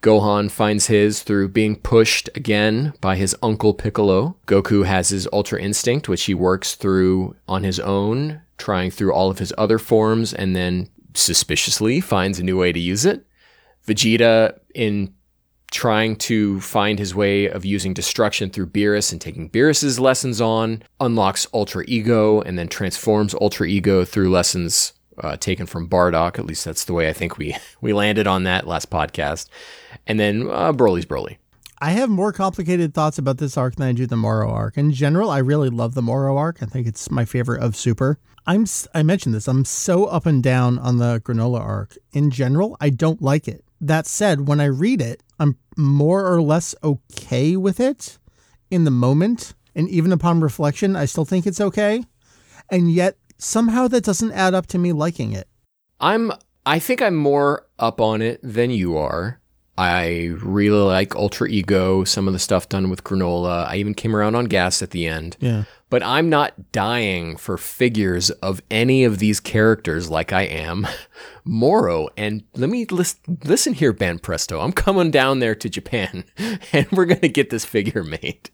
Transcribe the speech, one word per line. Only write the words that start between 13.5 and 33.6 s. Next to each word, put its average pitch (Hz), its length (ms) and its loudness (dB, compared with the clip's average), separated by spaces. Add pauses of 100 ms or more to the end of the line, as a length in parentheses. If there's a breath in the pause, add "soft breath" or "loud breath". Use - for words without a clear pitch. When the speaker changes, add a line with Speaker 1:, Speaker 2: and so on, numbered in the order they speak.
Speaker 1:
Vegeta, 113 680 4 (160)
in 101 400 -2 (560)
trying 110 480 0
to 104 440 0
find 104 380 0
his 95 160 -6
way 101 320 2
of 95 160 -6
using 98 300 -4
destruction - 560 -2
through 95 180 -6
Beerus 104 440 0
and 85 100 -10
taking - 280 -12
Beerus's 143 500 2
lessons 127 420 2
on, 113 400 0 (180)
unlocks 110 540 0
Ultra 101 340 -4
Ego 107 540 2
and 90 160 -6
then 85 100 -4
transforms 104 680 0
Ultra 98 320 0
Ego 95 360 2
through 92 280 0
lessons, 87 600 0 (300)
uh, 76 140 -6
taken 90 280 -4
from 85 220 -8
Bardock. 87 520 2
At - 60 -6
least 80 200 -8
that's 80 200 -8
the 92 80 -6
way 82 140 0
I 78 60 -2
think - 240 -6
we, 76 180 -6 (120)
<laughs> - 140 -20
we 110 120 0
landed 104 340 2
on 95 160 2
that 92 240 0
last 82 220 -6
podcast. 78 580 -4 (600 loud breath)
And 107 120 -2
then, 104 300 0
uh, 160 240 0
Broly's 98 320 2
Broly." - 320 -8 (460)
Speaker 2:
I 151 80 -2
have 240 180 0
more 202 240 0
complicated 180 600 -2
thoughts 156 240 0
about 135 200 -2
this 143 200 -4
arc 127 180 -2